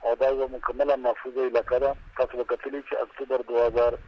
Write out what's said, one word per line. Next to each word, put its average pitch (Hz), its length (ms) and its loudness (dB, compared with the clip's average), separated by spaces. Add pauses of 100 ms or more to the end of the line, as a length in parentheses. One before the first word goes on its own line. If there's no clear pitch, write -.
او 117 100 4
دا 131 140 4
یوه 135 240 2
مکمله 135 440 0
محفوظه 127 520 -2
علاقه 120 300 2
ده. 139 120 2 (260)
تاسو 127 200 0
به 123 80 -2
کتلي 139 440 -6
چې - 140 -4
اکتوبر 127 460 -4
دوه 120 180 4
هزار 120 260 4 (160)